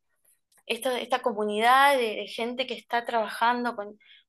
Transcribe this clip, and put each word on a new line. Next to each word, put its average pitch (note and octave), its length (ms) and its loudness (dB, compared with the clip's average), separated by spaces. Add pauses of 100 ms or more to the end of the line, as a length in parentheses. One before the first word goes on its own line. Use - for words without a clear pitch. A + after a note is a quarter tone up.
(640)
esta, A#3+ 340 -4
esta A#3+ 220 -2
comunidad A#3+ 760 4
de, A3 200 -2
de G3+ 100 -8
gente B3 400 -6
que A#3+ 80 -8
está A#3 300 -4
trabajando A#3+ 680 0
con, G#3 240 -12 (300)